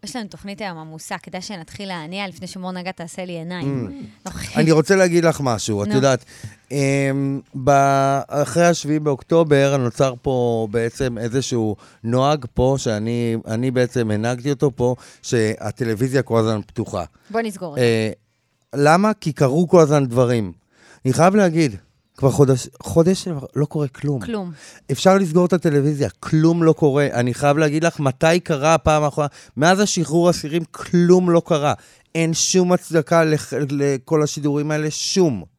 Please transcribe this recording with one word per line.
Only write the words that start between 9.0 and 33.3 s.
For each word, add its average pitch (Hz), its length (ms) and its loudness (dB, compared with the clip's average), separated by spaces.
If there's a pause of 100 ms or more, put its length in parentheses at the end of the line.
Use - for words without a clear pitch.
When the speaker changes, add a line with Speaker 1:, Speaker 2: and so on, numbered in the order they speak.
Speaker 2:
נוצר 127 420 0
פה 120 500 0
בעצם 117 460 -4
איזשהו 113 580 -2 (280)
נוהג 131 500 0
פה, 131 240 2
שאני, 113 600 -2 (100)
אני 120 240 -2
בעצם 120 400 0
הנהגתי 117 380 -2
אותו 143 260 0
פה, 123 200 0 (260)
שהטלוויזיה 113 1000 -2
כל 117 180 0
הזמן 110 280 0
פתוחה. 98 360 -6 (260)
Speaker 1:
בוא 226 120 -4
נסגור 185 320 -8
את 143 60 -6
זה. 123 60 2
Speaker 2:
אה, 110 260 2 (640)
למה? 170 360 4 (100)
כי 156 120 -4
קרו 151 340 2
כל 175 140 6
הזמן 143 260 4
דברים. 117 440 0 (540)
אני 131 80 0
חייב 175 220 4
להגיד, 165 400 2 (420)
כבר 135 140 2
חודש, 131 360 2 (160)
חודש 175 440 0 (280)
לא 143 100 0
קורה 147 220 -4
כלום. 139 340 -6
Speaker 1:
כלום. 208 300 -8 (400)
Speaker 2:
אפשר 190 260 2
לסגור 180 280 2
את 180 80 0
הטלוויזיה, 143 560 0
כלום 165 540 0
לא 160 100 6
קורה. 143 400 2
אני 120 200 0
חייב 143 240 2
להגיד 156 260 0
לך, - 160 -2
מתי 160 400 0
קרה 156 340 0
הפעם 151 300 2
האחרונה? 147 240 -2 (300)
מאז 175 220 4
השחרור 170 480 2
האסירים, 165 440 -2
כלום 175 580 4
לא 170 160 4
קרה. 147 280 0 (420)
אין 165 180 0
שום 180 380 2
הצדקה 165 520 2
לח-, 156 300 -2 (160)